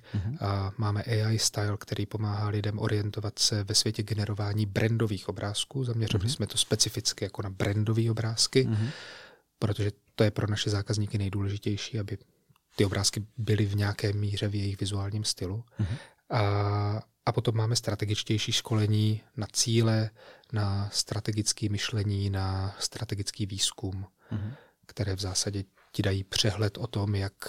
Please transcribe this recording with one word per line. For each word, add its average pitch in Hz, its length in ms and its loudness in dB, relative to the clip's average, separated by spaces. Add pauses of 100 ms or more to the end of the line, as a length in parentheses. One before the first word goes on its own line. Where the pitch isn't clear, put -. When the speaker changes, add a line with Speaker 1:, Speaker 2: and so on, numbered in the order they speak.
(140)
Speaker 1:
Mhm. 107 280 -2
Speaker 2:
A 98 360 0
máme 107 260 0
A 110 280 0
I 110 80 2
style, 101 400 0
který - 260 -4
pomáhá 107 440 -2
lidem 104 300 -2
orientovat 104 600 -2
se 104 240 2
ve 104 120 0
světě 110 280 0
generování 104 640 0
brandových 110 640 0
obrázků. 101 540 -4
Zaměřili 110 400 0
Speaker 1:
Mhm. 113 60 2
Speaker 2:
jsme 113 180 -2
to - 100 -6
specificky - 680 0
jako - 160 -8
na 101 80 -4
brandové 107 600 2
obrázky, 113 520 2
Speaker 1:
Mhm. 113 260 2 (720)
Speaker 2:
protože 104 320 0 (240)
to 117 80 6
je 104 80 6
pro 110 160 0
naše 107 220 0
zákazníky 104 480 0
nejdůležitější, 101 840 -2
aby 101 180 -6 (580)
ty 107 100 6
obrázky 98 400 0 (120)
byly 107 280 2
v 98 100 -2
nějaké 104 380 0
míře 104 340 0
v 101 80 -2
jejich 98 240 -2
vizuálním 101 440 -2
stylu. 98 400 -4 (160)
Speaker 1:
Mhm. 104 160 0 (340)
Speaker 2:
A, 101 720 2 (240)
a - 60 2
potom 117 240 2
máme 113 200 2
strategičtější 107 760 0
školení 107 680 4 (160)
na 107 140 -4
cíle, 110 580 4 (440)
na 101 400 0
strategické 107 760 -2
myšlení, 101 600 0
na 95 500 -2
strategický - 640 -4
výzkum, 95 600 -2 (260)
Speaker 1:
Mhm. 110 220 -4 (320)
Speaker 2:
které 98 300 -2
v 92 40 -6
zásadě 98 440 -2 (280)
ti - 120 -2
dají 98 200 2
přehled 104 540 0
o - 100 -4
tom, 104 280 0
jak 98 180 0 (160)